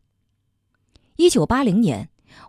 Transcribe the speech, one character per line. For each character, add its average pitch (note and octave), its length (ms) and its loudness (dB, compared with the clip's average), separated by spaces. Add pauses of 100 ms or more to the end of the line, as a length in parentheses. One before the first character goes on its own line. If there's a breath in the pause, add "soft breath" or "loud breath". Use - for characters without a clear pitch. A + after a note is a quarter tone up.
(1160)
一 E4+ 120 2
九 A3+ 160 2
八 B3+ 200 -2
零 G#3+ 180 0
年， C#3+ 260 -4 (420 loud breath)